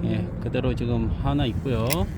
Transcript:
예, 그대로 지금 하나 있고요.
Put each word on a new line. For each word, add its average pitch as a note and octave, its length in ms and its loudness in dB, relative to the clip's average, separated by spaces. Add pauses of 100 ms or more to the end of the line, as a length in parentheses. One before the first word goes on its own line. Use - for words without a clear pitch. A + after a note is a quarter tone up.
예, A2+ 240 0 (160)
그대로 B2+ 320 0
지금 A#2 340 0 (140)
하나 C#3+ 240 2
있고요. A2+ 400 0 (300)